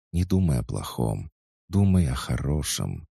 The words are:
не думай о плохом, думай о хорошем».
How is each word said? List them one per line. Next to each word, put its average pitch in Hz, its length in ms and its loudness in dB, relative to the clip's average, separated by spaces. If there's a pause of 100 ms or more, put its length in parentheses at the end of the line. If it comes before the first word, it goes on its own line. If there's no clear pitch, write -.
(120)
не 87 140 0
думай 90 340 2
о 57 40 -4
плохом, 50 680 -4 (380)
думай 92 380 4
о 64 80 -2
хорошем». 64 960 -4